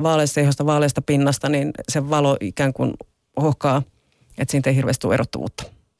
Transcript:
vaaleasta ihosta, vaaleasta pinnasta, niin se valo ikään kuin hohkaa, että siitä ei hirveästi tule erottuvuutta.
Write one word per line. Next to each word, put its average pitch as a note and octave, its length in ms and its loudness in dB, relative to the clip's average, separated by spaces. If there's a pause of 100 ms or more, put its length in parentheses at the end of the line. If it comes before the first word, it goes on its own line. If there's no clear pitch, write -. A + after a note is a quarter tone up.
vaaleasta D#3 380 2
ihosta, C#3+ 240 2
vaaleasta D3 360 2
pinnasta, C#3 480 0
niin D3 220 0 (180)
se C#3+ 200 -2
valo C#3+ 320 2
ikään C3+ 320 -2
kuin C3 200 -2 (480)
hohkaa, C#3+ 420 0 (540)
että A#2 140 -4
siitä C3+ 180 0
ei C3+ 60 2
hirveästi C3 260 0
tule F2+ 120 0
erottuvuutta. - 500 -4 (360)